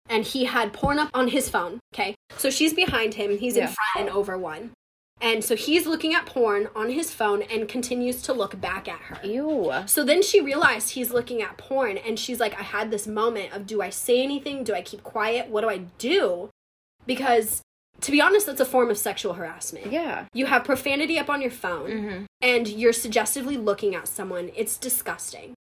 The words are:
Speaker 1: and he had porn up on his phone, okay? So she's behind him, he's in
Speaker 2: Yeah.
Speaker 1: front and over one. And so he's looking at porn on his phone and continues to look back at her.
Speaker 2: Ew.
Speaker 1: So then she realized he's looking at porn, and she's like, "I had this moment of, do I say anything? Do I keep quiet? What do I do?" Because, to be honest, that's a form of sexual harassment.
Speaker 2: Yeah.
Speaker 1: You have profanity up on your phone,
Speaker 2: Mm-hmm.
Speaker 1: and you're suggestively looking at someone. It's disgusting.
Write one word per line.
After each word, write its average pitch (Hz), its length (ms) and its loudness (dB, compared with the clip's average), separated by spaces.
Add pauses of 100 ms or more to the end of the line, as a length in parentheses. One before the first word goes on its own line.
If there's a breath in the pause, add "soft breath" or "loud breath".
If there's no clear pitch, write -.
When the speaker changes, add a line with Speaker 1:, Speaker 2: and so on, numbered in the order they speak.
Speaker 1:
and 226 160 2
he 262 200 -2
had 233 280 0
porn 285 260 0
up 294 140 0
on 254 160 2
his 254 200 2
phone, 202 300 -2 (140)
okay? 208 200 -2 (240)
So 269 120 0
she's 311 240 2
behind 262 420 2
him, 202 220 0
he's 240 200 -2
in 233 60 6
Speaker 2:
Yeah. 190 100 -2 (200)
Speaker 1:
front - 140 -2
and - 100 -4
over 202 200 0
one. 180 340 -8 (500)
And 233 240 2
so 240 100 2
he's 311 320 2
looking 320 260 0
at 339 120 2
porn 214 500 2
on 220 140 -2
his 311 240 -2
phone 208 300 2
and 220 260 -4
continues 247 540 -2
to 294 100 -2
look 202 260 -4
back 185 300 -6
at 170 100 -10
her. - 260 -14
Speaker 2:
Ew. 240 460 0 (140)
Speaker 1:
So 285 180 2
then 302 180 6
she 403 200 6
realized 277 480 2
he's 247 220 -4
looking 240 300 -2
at 196 140 -6
porn, 247 420 -2
and 220 220 -4
she's 240 220 -6
like, 208 180 -2
"I 202 40 -10
had 214 280 -4
this 208 160 -2
moment 214 460 -2
of, 202 120 -10
do 208 160 -2
I 185 80 -4
say 247 320 2
anything? 277 440 -4
Do 214 80 0
I 180 80 -2
keep - 220 -14
quiet? 226 460 -2
What 214 120 0
do 220 80 2
I 196 80 0 (200)
do?" 220 520 2 (560)
Because, 240 560 2 (400)
to - 100 -4
be 285 100 6
honest, 381 260 6
that's 277 120 -2
a 262 60 4
form 254 240 4
of 208 80 2
sexual 196 360 -2
harassment. 180 580 -10
Speaker 2:
Yeah. 302 420 -2
Speaker 1:
You 254 140 0
have 269 160 6
profanity 285 560 0
up 285 100 -2
on 285 120 0
your 254 100 -2
phone, 175 380 -6
Speaker 2:
Mm-hmm. 208 340 -6 (180)
Speaker 1:
and 247 260 4
you're 220 260 4
suggestively 240 640 0
looking 208 380 0
at 160 120 -8
someone. 180 480 -6
It's 220 220 -4
disgusting. - 760 -6 (100)